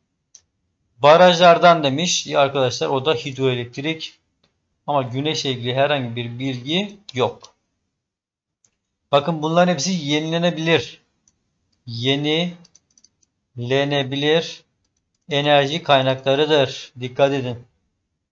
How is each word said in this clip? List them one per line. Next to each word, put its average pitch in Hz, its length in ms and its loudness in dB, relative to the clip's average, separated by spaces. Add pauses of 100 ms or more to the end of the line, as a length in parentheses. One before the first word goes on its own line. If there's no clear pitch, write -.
(960)
Barajlardan 170 880 6
demiş. 143 440 -2
Ya 147 120 0
arkadaşlar 135 480 0
o 135 180 -2
da 156 80 2
hidroelektrik. 135 1000 -6 (760)
Ama 147 140 0
güneşle 139 500 -4
ilgili 120 240 -6
herhangi 135 400 -2
bir 120 240 -10
bilgi 135 580 -6 (160)
yok. 123 420 -4 (1600)
Bakın 147 300 0
bunların 175 320 2
hepsi 185 180 -4
yenilenebilir. 160 1080 -2 (840)
Yenilenebilir 139 2750 -4 (680)
enerji 147 540 2
kaynaklarıdır. 135 1160 0
Dikkat 131 340 0
edin. 123 340 -6 (640)